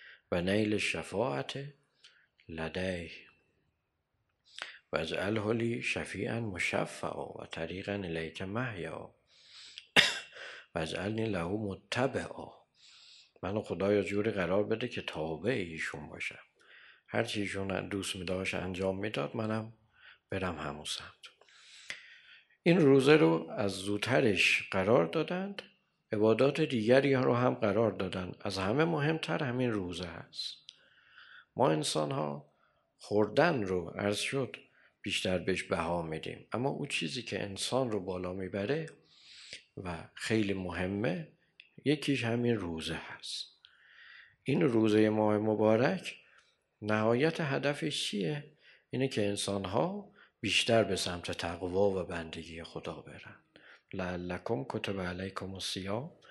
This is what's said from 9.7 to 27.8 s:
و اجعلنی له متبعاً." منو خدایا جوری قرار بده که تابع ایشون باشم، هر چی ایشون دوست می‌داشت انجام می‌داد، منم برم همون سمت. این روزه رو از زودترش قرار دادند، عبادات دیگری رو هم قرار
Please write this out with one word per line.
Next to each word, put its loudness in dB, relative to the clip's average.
و 0
اجعلنی -2
له -2
متبعاً." -4
منو -2
خدایا 2
جوری 0
قرار 2
بده -2
که -6
تابع -4
ایشون -4
باشم، -10
هر 0
چی -4
ایشون -4
دوست -4
می‌داشت -4
انجام -2
می‌داد، -4
منم -4
برم -4
همون -8
سمت. -6
این 8
روزه 10
رو 4
از 0
زودترش 2
قرار 4
دادند، -4
عبادات 4
دیگری 6
رو 4
هم 4
قرار 4